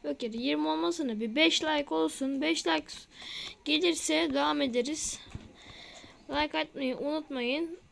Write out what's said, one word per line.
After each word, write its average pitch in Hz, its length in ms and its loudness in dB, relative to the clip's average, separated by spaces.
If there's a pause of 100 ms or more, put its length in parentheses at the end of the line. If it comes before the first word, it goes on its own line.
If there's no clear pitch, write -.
Yok 294 180 -2
ya, 233 100 -2
yirmi 285 360 0
olmasın 320 400 0
da 214 120 -2
bir 226 140 -2
beş 311 280 6
like 311 320 0
olsun. 277 460 2
Beş 311 260 2
like 320 200 2 (800)
gelirse 311 680 2
devam 285 280 2
ederiz. 254 580 -2 (1080)
Like 302 280 0
atmayı 277 380 -2
unutmayın. 302 840 -2 (140)